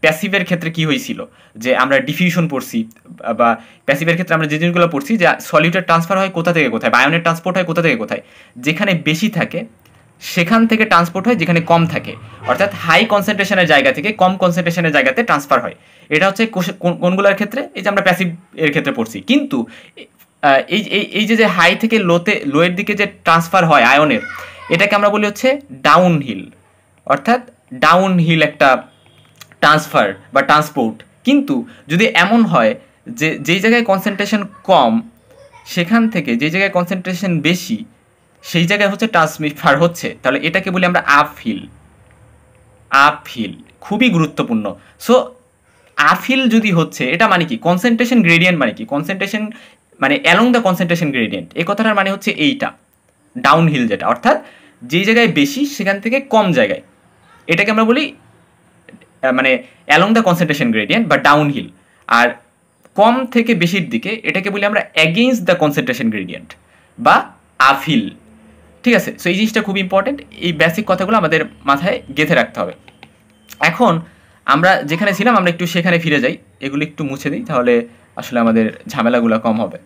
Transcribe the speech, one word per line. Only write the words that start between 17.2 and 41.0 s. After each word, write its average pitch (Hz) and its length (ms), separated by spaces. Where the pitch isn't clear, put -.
ক্ষেত্রে? 208 200
এই 190 80
যে 208 80
আমরা 196 140
প্যাসিভ 185 220
এর 147 100
ক্ষেত্রে 139 240
পড়ছি। 113 200
কিন্তু, 277 320
আহ, - 1000
এই, 214 80
এই, 214 80
এই 214 100
যে, 233 120
যে 220 60
হাই 175 160
থেকে 226 140
লোতে, 175 240
লোয়ের 175 260
দিকে 202 220
যে 202 60
ট্রান্সফার 170 440
হয় 135 220
আয়নের, 139 300
এটাকে 202 240
আমরা 202 160
বলি 214 160
হচ্ছে 226 180
ডাউনহিল, 147 560
অর্থাৎ 226 260
ডাউনহিল 170 640
একটা 143 200
ট্রান্সফার 151 440
বা 139 140
ট্রান্সপোর্ট। 147 480
কিন্তু 262 280
যদি 180 120
এমন 226 160
হয় 117 200
যে 156 80
যেই 180 180
জায়গায় 233 260
কনসেন্ট্রেশন 202 520
কম 135 220
সেখান 185 280
থেকে 147 160
যেই 156 140
জায়গায় 196 240
কনসেন্ট্রেশন 185 540
বেশি 170 300
সেই 170 200
জায়গায় 202 220
হচ্ছে 208 220
ট্রান্সফার 156 680
হচ্ছে, 170 260
তাহলে 135 160
এটাকে 190 260
বলি 180 160
আমরা 175 120